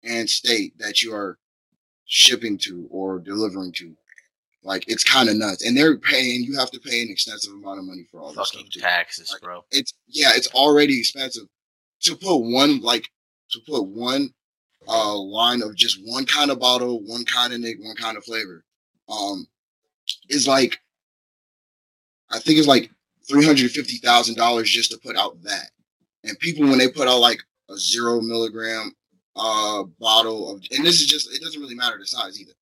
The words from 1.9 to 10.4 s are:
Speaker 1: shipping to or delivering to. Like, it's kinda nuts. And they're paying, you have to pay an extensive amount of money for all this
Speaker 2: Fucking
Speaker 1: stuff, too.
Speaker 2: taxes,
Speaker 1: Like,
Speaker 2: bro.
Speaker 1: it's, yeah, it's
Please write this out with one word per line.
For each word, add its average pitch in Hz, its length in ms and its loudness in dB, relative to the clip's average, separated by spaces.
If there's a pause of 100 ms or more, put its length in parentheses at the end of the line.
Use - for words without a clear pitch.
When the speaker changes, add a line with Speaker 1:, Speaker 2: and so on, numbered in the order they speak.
Speaker 1:
shipping 113 520 4
to 87 320 -10
or 95 280 -6
delivering 95 540 -6
to. 82 240 -14 (640)
Like, 95 260 -6
it's 113 160 -2
kinda 123 300 6
nuts. 104 300 -2
And 123 120 2
they're 151 200 6
paying, 127 480 0
you 139 140 -6
have 127 140 -2
to 127 80 -18
pay 117 220 -4
an 113 80 -6
extensive 101 420 -6
amount 98 260 -14
of 95 60 -14
money 92 260 -16
for 85 100 -20
all 73 80 -16
this - 80 -16 (140)
Speaker 2:
Fucking - 160 -16
Speaker 1:
stuff, - 40 -20
too. 90 100 -14
Speaker 2:
taxes, 87 520 -4
Speaker 1:
Like, - 100 -12
Speaker 2:
bro. 87 280 -14
Speaker 1:
it's, 139 240 -4 (120)
yeah, 143 280 2
it's 123 140 0